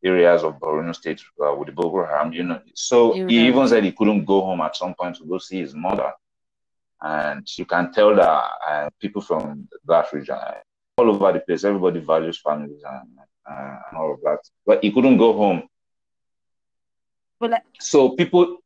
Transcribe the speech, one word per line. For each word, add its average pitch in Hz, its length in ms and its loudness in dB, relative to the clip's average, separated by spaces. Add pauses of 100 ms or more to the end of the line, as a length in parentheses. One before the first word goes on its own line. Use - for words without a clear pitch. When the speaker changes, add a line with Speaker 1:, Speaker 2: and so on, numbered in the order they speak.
Speaker 1:
areas 87 400 6
of 78 160 -4
Borno 80 340 -4
State, 78 260 -10 (240)
uh, 73 120 0
with 71 100 -10
the 71 60 -16
Boko 87 340 -2
Haram, 78 260 -4
you 85 120 -8
know. 85 160 -6 (140)
So 120 400 2
he 190 80 -4
Speaker 2:
Yeah. 117 260 2
Speaker 1:
even 131 180 4
said 113 160 4
he 95 80 0
couldn't 104 340 0
go 98 180 2
home 92 180 -4
at 78 160 -4
some 90 180 -8
point 90 220 -8
to 80 80 -20
go 87 140 -8
see 92 200 -10
his 71 160 -10
mother. 76 380 -4 (880)
And 76 440 -6 (140)
you 87 60 -8
can 87 280 -4
tell 104 220 6
that, 80 300 4 (240)
uh, 76 220 -4 (100)
people 104 200 -8
from 73 460 -6 (200)
that 80 260 2
region, 71 240 -8
uh, - 180 -10 (440)
all 117 120 6
over 98 220 4
the 90 80 0
place, 82 240 -4
everybody 92 340 0
values 80 420 -2
families 73 480 -6
and, 65 300 -18 (320)
uh, 67 260 -14 (140)
and 80 80 -14
all 78 160 -4
of - 60 -18
that. 76 180 -2 (260)
But - 200 2
he 101 80 2
couldn't 127 240 4
go 110 160 6
home. 101 300 0 (1800)
Speaker 3:
But, 233 100 -2
like, 226 140 -2 (160)
Speaker 1:
So 131 300 4
people 175 560 2